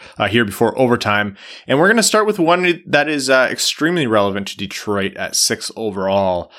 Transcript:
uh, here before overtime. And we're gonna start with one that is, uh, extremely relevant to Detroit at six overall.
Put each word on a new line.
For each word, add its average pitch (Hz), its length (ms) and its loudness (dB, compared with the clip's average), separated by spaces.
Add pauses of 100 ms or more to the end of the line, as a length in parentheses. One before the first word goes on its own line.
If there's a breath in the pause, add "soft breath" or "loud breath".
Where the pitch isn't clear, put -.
(180 loud breath)
uh, 104 100 0
here 113 160 2
before 104 340 -2
overtime. 104 560 0 (320 loud breath)
And 131 120 2
we're 180 100 4
gonna 226 140 4
start 214 240 2
with 208 120 0
one 175 480 2
that 147 220 2
is, 139 220 -2
uh, 131 200 4
extremely 156 560 -2
relevant 101 420 0
to - 80 -14
Detroit 101 600 -4
at 95 180 -8
six - 420 -2
overall. 95 840 -2